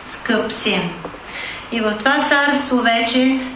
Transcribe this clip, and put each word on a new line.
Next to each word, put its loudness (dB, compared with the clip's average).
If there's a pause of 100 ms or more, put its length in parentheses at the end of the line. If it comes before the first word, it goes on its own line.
скъп -2
син. 0 (800)
И -2
в 0
това 2
царство 2
вече 2 (160)